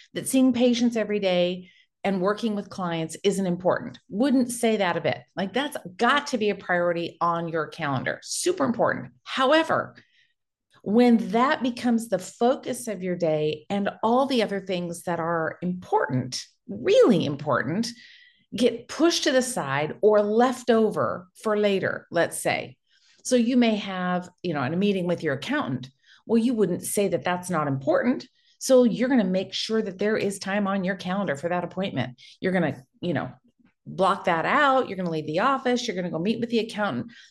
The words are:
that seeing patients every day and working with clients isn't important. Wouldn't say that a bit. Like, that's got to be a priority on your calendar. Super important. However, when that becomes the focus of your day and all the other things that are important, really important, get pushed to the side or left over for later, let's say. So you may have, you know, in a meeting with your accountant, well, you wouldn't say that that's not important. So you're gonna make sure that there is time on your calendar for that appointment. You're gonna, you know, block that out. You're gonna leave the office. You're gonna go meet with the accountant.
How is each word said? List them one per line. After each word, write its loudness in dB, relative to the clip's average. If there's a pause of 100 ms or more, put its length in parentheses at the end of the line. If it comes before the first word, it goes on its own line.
(120)
that -6
seeing 4
patients 2
every -2
day 0 (340)
and 0
working 0
with -6
clients -4
isn't 2
important. -2 (120)
Wouldn't 0
say 0
that 0
a -4
bit. -2 (120)
Like, -6
that's -4 (180)
got 2
to -2
be 0
a -2
priority -2
on -2
your -4
calendar. -4
Super -2
important. 0
However, 0 (880)
when 4
that 2
becomes -2
the 0
focus -2
of -8
your -2
day 0
and 0 (140)
all 4
the 2
other -2
things -6
that -2
are -2
important, -2 (240)
really 4
important, -2 (680)
get 0
pushed 0
to 2
the 4
side -2
or 6
left 2
over 2 (160)
for 0
later, 0
let's 0
say. -4 (480)
So 2
you 4
may 4
have, -4 (140)
you -4
know, -2
in -2
a -2
meeting 0
with -2
your 0
accountant, -4 (380)
well, 2
you 2
wouldn't 0
say 0
that -2
that's -2
not 0
important. 0 (340)
So 6
you're 2
gonna 4
make -2
sure -2
that -6
there 0
is -2
time -2
on 0
your -2
calendar -2
for -6
that 0
appointment. -4 (200)
You're -2
gonna, 0 (180)
you -2
know, -4 (560)
block 0
that 2
out. 2
You're -8
gonna -4
leave -4
the -2
office. 0
You're -4
gonna -4
go -4
meet -2
with -4
the 0
accountant. -4 (180)